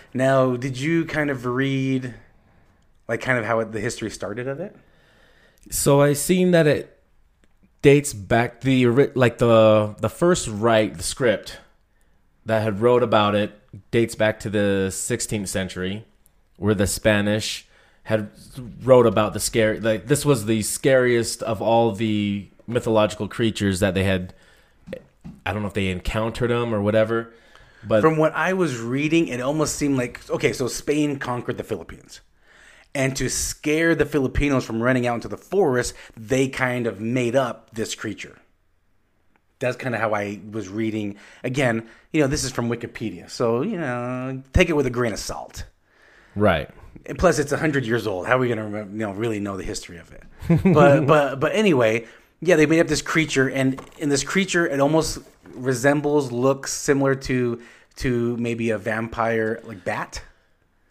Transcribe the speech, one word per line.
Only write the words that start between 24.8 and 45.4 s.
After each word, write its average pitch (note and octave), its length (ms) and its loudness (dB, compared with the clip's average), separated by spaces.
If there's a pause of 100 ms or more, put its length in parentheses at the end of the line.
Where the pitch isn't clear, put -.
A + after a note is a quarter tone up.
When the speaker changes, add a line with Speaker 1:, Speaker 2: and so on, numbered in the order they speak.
Speaker 2:
I F#2 60 -2
don't G#2 120 -4
know G#2 40 -4
if F#2 60 -10
they G2 160 -2
encountered A2+ 600 -4
them A#2+ 220 -2
or G#2 80 0
whatever, A2 520 0 (540)
but A2 140 2
Speaker 1:
From D#3+ 160 4
what D#3 160 2
I E3 200 -2
was D#3+ 260 -2
reading, D3 480 0
it B2 140 -6
almost D3 340 -2
seemed C#3 220 0
like, B2 220 -4 (100)
okay, D3 240 0
so B2 140 -4
Spain D3 520 -2
conquered B2 380 -6
the G#2+ 60 -6
Philippines. - 580 -12 (760)
And C3+ 220 -2
to B2+ 120 -2
scare D#3+ 640 0
the D3 140 2
Filipinos C#3 580 0
from A2+ 160 -4
running B2 240 2
out A#2+ 100 -2
into A2 120 -10
the G2+ 100 -10
forest, C#3 560 0 (240)
they C3 300 0
kind B2 400 -4
of G2 120 -6
made A#2+ 360 -2
up B2 400 -2
this A2 180 -6
creature. - 440 -12 (1200)
That's B2 180 -4
kinda B2 200 -6
how G#2+ 180 0
I G#2 260 -6 (100)
was G#2 180 -8
reading. G#2 480 -4 (260)
Again, B2 440 -2 (240)
you D#3 100 2
know, C#3 60 4
this C#3 160 -2
is B2+ 80 -6
from A#2+ 180 -2
Wikipedia, G#2+ 600 -8
so, A#2 320 0
you G3+ 160 -4
know, B2+ 640 -8 (120)
take F3 160 4
it E3+ 40 -2
with D3 120 2
a B2+ 60 -4
grain A#2+ 220 -2
of F#2 60 -10
salt. - 460 -12 (720)